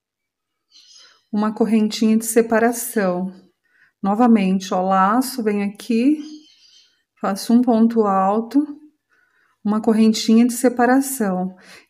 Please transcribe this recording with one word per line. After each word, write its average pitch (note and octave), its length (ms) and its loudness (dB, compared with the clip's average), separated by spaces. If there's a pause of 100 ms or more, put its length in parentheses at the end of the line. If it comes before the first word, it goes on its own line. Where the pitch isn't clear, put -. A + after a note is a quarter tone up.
(1300)
uma G#3+ 200 -2
correntinha A3 640 2
de A3 100 -4
separação. A3 1040 0 (720)
Novamente, G3+ 720 2
ó, F#3 80 -2
laço, G3+ 600 0
venho G#3 240 -2
aqui, B3 560 -2 (960)
faço G3+ 360 -2
um A#3+ 80 6
ponto A3+ 400 2
alto, G#3 600 0 (1000)
uma G#3+ 160 -2
correntinha A3 640 2
de A#3+ 60 -2
separação. A#3+ 1040 0 (340)